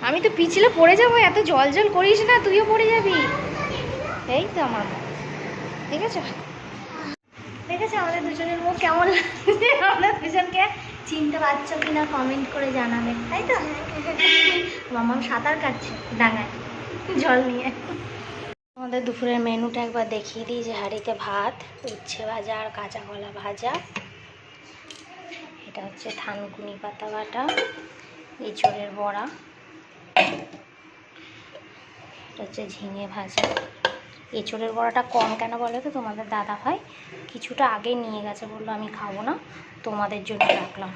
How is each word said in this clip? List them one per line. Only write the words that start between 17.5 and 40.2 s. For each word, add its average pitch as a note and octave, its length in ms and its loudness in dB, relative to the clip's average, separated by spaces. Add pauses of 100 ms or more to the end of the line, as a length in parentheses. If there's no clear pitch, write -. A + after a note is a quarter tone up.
নিয়ে। B3 180 -4 (1080)
আমাদের B3+ 280 -4
দুপুরের A#3+ 360 0
মেনুটা A#3 420 0
একবার A#3 260 -2
দেখিয়ে A3 360 -8
দিই, A#3+ 180 -6
যে A3+ 100 -6
হাঁড়িতে G#3 400 -6 (120)
ভাত, G3+ 300 -2 (300)
উচ্ছে - 420 -10
ভাজা A3 360 -6
আর A3 140 -8
কাঁচা G#3 300 -10
কলা G3+ 240 -12 (120)
ভাজা। G#3 300 -4 (1900)
এটা G3 200 -14
হচ্ছে G3+ 220 -14 (120)
থানকুনি G3+ 640 -10
পাতা G#3 300 -12
বাটা, G#3+ 300 -6 (1040)
এঁচোড়ের G#3 480 0
বড়া, G#3 280 -4 (3000)
এটা - 160 -18
হচ্ছে G3+ 200 -12 (120)
ঝিঙে G3+ 320 -12
ভাজা। F#3+ 380 -2 (880)
এঁচোড়ের A3 400 -6
বড়াটা A#3 300 2 (120)
কম A3 160 4 (100)
কেন A3+ 180 -4
বলো A#3 260 -4
তো D4 60 -4
তোমাদের A3 380 -8
দাদা G#3 260 -4 (100)
ভাই? D#4+ 120 0 (520)
কিছুটা - 360 -4 (120)
আগে G#3+ 180 -4
নিয়ে A3 320 -6
গেছে, G#3 200 -10
বললো, G#3+ 260 -10
"আমি G#3+ 160 -8 (100)
খাবো G3+ 240 -8
না, C4+ 120 -2 (480)
তোমাদের G#3 420 -4